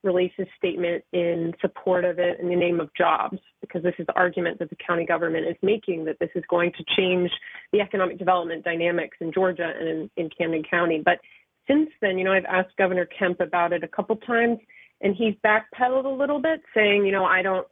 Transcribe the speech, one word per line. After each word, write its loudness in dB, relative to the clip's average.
released 0
a -4
statement -2
in -2
support 0
of 0
it 0
in -4
the 0
name 2
of -6
jobs, 2
because -8
this 0
is -6
the -2
argument 0
that -6
the -14
county -2
government 0
is -4
making, 0
that -6
this -2
is -4
going 2
to -14
change 2
the 4
economic -2
development 0
dynamics -2
in -4
Georgia 0
and -4
in, -4
in -4
Camden -4
County. 2
But 4
since 4
then, 0
you 0
know, 2
I've 2
asked 0
Governor 2
Kemp -2
about 0
it -2
a -12
couple -4
times, 0
and 2
he's 0
backpedaled 0
a -2
little -2
bit, 0
saying, 4
you 2
know, 0
"I 4
don't -2